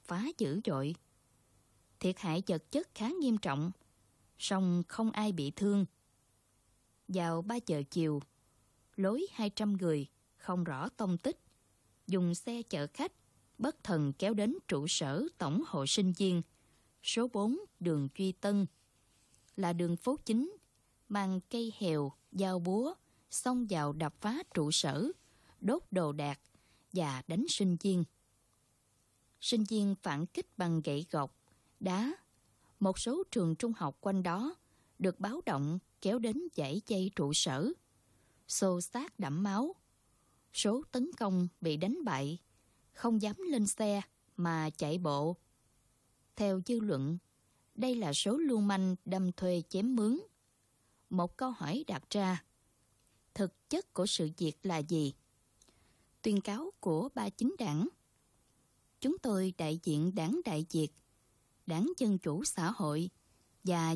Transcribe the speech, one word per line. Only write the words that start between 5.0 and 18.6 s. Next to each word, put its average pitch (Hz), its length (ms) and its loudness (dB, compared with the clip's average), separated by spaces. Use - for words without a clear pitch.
ai 214 200 0
bị 147 200 -2
thương. 202 340 4
Vào 170 340 0
ba 214 140 -4
giờ 151 240 0
chiều, 151 300 0
lối 220 360 0
hai 214 180 -2
trăm 208 240 0
người, 165 340 0
không 180 260 -2
rõ 156 260 -4
tông 185 280 -2
tích, 294 220 -2
dùng 175 280 2
xe 233 260 -8
chở 147 320 -4
khách, 330 180 -4
bất - 260 -2
thần 151 300 0
kéo 208 200 0
đến 214 220 0
trụ 151 200 -2
sở 170 400 -2
Tổng 170 300 0
hội 135 200 -2
sinh 185 260 4
viên, 180 280 2
số 240 300 0
bốn, 214 240 2
đường 151 380 2
Duy 190 140 0
Tân, 202 340 2